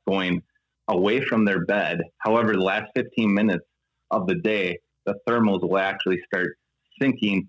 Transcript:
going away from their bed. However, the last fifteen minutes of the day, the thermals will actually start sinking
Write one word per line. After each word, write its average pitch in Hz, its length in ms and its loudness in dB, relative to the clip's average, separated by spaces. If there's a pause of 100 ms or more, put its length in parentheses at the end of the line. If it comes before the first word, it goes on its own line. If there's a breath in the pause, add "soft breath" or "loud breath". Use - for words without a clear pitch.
going 92 340 0 (460)
away 98 380 2
from 110 180 2
their 95 220 2
bed. 87 340 0 (200)
However, 110 340 2
the 92 100 0
last 101 220 0 (100)
fifteen 117 380 0
minutes 101 320 0 (440)
of 95 160 -2
the 92 100 0
day, 90 440 -2 (260)
the 101 100 -2 (120)
thermals 110 340 2
will 90 160 0
actually 95 440 -2 (120)
start 90 240 -4 (440)
sinking 107 480 0